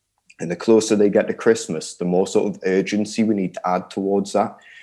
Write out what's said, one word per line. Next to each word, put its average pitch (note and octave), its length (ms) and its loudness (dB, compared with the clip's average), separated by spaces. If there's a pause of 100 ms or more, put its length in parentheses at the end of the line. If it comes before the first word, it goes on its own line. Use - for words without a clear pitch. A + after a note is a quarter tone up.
(400)
And E2+ 100 -8
the F2+ 60 -4
closer A2+ 380 4
they G2+ 160 4
get G#2 180 2
to A#2 60 -4
Christmas, - 600 -2
the F2 100 -8
more F2+ 220 2
sort G2+ 280 0
of - 120 -20
urgency G2+ 560 0
we A2 120 2
need F#2 200 -4
to - 140 -8
add F2+ 200 -2
towards G2 440 -2
that, G#2 260 -2 (240)